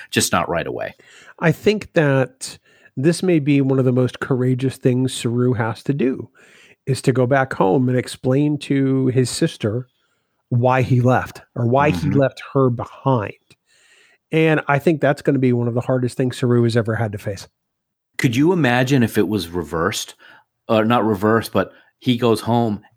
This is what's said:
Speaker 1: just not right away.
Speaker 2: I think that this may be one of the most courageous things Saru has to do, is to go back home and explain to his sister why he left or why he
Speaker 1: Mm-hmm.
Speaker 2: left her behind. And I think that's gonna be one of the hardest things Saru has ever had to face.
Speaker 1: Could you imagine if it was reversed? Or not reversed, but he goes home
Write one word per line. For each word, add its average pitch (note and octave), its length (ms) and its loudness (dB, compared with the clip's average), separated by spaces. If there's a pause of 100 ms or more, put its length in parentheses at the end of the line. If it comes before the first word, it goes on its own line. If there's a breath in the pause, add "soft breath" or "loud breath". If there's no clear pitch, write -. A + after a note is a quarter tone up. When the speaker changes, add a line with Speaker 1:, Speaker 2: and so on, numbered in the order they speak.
Speaker 1:
just - 220 -2
not F2+ 180 -2
right E2 160 -4
away. A1+ 300 -10 (420 loud breath)
Speaker 2:
I E3+ 140 0
think G#3+ 420 -2
that C3+ 640 -2 (380 soft breath)
this E3 260 0
may F3+ 160 2
be C#3 240 2
one C3+ 160 0
of B2+ 80 2
the B2+ 60 2
most B2+ 280 0
courageous B2+ 580 -2
things B2+ 360 0
Saru B2 400 0
has A2 300 -4
to C#3+ 100 -2
do, A3+ 340 -4 (600 soft breath)
is C3 160 -2
to C#3 80 2
go B2 160 2
back C3+ 260 0
home E3 340 2
and B2+ 100 0
explain C#3 640 -2
to C3+ 480 0
his B2+ 220 0
sister B2 580 -4 (600)
why B2+ 320 2
he B2 200 2
left A#2+ 400 0 (140)
or A#2+ 120 -2
why C#3 220 2
he D#3+ 180 -2
Speaker 1:
Mm-hmm. C#3 120 2
Speaker 2:
left C3 220 0 (120)
her C3+ 160 4
behind. A#2 640 -2 (960 soft breath)
And D#3+ 380 2
I C#3+ 100 2
think D#3+ 220 0
that's C#3+ 200 0
gonna C#3+ 180 0
be B2+ 120 2
one A#2+ 160 0
of A#2 60 -4
the A#2+ 80 -2
hardest B2+ 340 -2
things B2+ 220 -4
Saru A#2+ 260 2
has A#2 140 0
ever A2 180 -2
had A2 180 -4
to G#2 40 -10
face. - 300 -10 (680)
Speaker 1:
Could B2 180 0
you D#3 180 2
imagine C3 500 2
if G#2+ 140 -2
it G2+ 100 2
was F#2 220 -4
reversed? E2+ 680 -4 (540 loud breath)
Or A2 140 4
not A2+ 220 2
reversed, G#2+ 480 0
but F#2+ 180 0 (280 soft breath)
he B2 180 0
goes A2+ 240 0
home A2+ 400 -2 (160 soft breath)